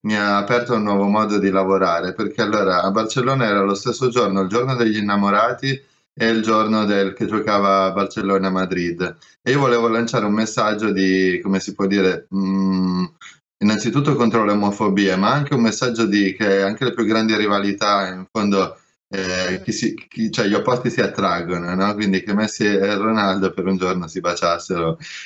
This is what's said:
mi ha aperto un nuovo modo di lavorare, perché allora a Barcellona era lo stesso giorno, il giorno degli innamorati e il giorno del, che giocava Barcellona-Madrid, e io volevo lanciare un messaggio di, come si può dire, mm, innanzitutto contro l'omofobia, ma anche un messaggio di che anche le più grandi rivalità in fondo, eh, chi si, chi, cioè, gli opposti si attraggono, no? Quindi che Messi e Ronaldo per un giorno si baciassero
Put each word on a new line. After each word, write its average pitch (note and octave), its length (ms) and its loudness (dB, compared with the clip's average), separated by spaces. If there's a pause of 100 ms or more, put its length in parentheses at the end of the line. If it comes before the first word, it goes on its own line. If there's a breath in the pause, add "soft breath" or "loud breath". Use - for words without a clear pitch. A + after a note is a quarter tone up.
mi G#2+ 100 -2
ha G2+ 200 2
aperto A#2+ 360 0
un A2 80 0
nuovo G2+ 220 0
modo G#2 340 2
di G2 140 2
lavorare, F#2 640 2
perché G2+ 260 -4
allora G2 400 0
a F#2 80 0
Barcellona A#2 560 0
era G2+ 160 2
lo G2+ 140 2
stesso A#2+ 340 -2
giorno, G2+ 320 0
il F#2 80 -2
giorno B2 260 0
degli A2+ 220 2
innamorati G#2 880 0 (360 soft breath)
e A2+ 60 2
il A2+ 140 2
giorno A2 420 2
del, G2 300 0
che G#2+ 140 -4
giocava G2+ 640 2
Barcellona-Madrid, F#2 1300 -2 (240 soft breath)
e B2 100 -2
io C#3 80 2
volevo A#2+ 280 2
lanciare A2+ 380 0
un G#2 80 0
messaggio G#2+ 580 0
di, F#2+ 500 2
come G2 200 -2
si G2 120 -8
può G2+ 120 -2
dire, F#2+ 500 0
mm, F#2+ 680 0 (580 loud breath)
innanzitutto B2+ 520 0
contro - 280 2
l'omofobia, G2+ 720 2
ma G2+ 160 2
anche C#3+ 220 0
un B2 80 2
messaggio A2+ 440 0
di G2 280 2
che G2 280 2
anche G#2 220 -2
le B2 100 -2
più A2+ 120 0
grandi A2 320 2
rivalità G2+ 720 0
in F#2 200 -10
fondo, G2+ 480 0 (340 loud breath)
eh, F#2 520 -4
chi - 80 -6
si, - 240 -2 (120)
chi, A2 220 -4
cioè, A2+ 160 -2
gli G2+ 80 2
opposti B2 380 0
si A#2+ 100 -2
attraggono, F2 720 -2
no? G2 220 0
Quindi G2 260 0
che G#2 140 -2
Messi G#2+ 280 -2
e G2+ 300 2
Ronaldo G2+ 580 0
per F2+ 140 -4
un F#2+ 100 2
giorno F2+ 320 -2
si F2+ 120 -8
baciassero E2+ 800 -2 (260 loud breath)